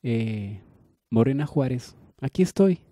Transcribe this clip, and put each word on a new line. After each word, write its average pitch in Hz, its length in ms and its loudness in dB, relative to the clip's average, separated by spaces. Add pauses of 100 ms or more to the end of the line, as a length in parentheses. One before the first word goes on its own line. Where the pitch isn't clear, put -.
Eh, 110 580 -4 (480)
Morena 135 360 2
Juárez, 127 500 -4 (260)
aquí 135 200 -2
estoy. 185 400 2 (100)